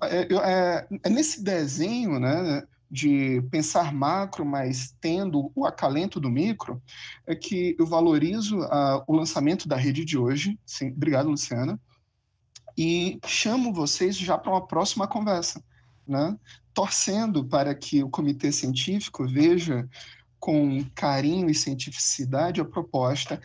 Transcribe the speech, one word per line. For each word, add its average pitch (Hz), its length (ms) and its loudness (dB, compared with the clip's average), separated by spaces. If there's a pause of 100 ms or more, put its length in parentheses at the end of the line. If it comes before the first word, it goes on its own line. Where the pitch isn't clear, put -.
é, - 260 0
eu, 180 120 4
é, 185 480 2 (160)
é 185 40 0
nesse 247 320 0
desenho, 180 800 0
né, 285 480 0 (240)
de 135 580 2
pensar 156 460 0
macro, 165 500 0
mas 135 560 -4
tendo 170 540 -2
o 269 100 0
acalento 147 540 0
do 139 100 0
micro, 135 540 -2 (460)
é 165 80 -2
que 180 420 -2
eu 165 80 4
valorizo, 170 800 2
ah, 139 420 2
o 156 80 2
lançamento 160 540 0
da 143 80 0
rede 135 280 0
de 151 140 0
hoje. 143 480 0
Sim, - 240 -6
obrigado, 143 400 0
Luciana. 147 500 -2 (960)
E 170 480 0
chamo 240 480 0
vocês 180 440 0
já 180 200 0
pra - 140 -4
uma 185 160 0
próxima 196 400 0
conversa, 202 560 -2 (420)
né? 147 320 0 (380)
Torcendo 196 720 0
para 143 260 2
que 139 300 0
o 135 80 -4
comitê 143 400 0
científico 139 800 -2
veja 151 600 2 (500)
com 143 460 2 (100)
carinho 151 540 0
e 151 60 4
cientificidade 139 1080 -2
a 156 40 0
proposta, 147 800 -2